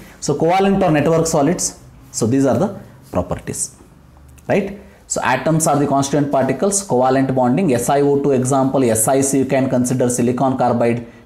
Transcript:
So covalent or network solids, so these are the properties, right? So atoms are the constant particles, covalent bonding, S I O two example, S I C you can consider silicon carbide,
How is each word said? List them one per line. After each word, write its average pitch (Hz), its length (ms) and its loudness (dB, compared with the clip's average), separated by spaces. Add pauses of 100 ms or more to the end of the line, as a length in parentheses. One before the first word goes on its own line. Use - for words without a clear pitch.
(220)
So 151 120 -2
covalent 190 480 2
or 180 100 2
network 160 360 2
solids, 143 500 -2 (360)
so - 120 -2
these 135 200 2
are 123 120 2
the 196 220 -2 (320)
properties, - 640 -6 (720)
right? 123 320 -2 (280)
So - 140 -4
atoms 156 460 0
are 143 100 2
the 143 100 0
constant 139 440 0
particles, 131 560 -2
covalent 131 480 2
bonding, 127 380 2
S 117 160 0
I 143 100 2
O 143 240 2
two 143 80 2
example, 135 520 0
S 110 260 0
I 135 100 4
C 135 200 0
you 131 60 0
can 135 240 0
consider 123 400 0
silicon 123 480 0
carbide, 120 480 0 (200)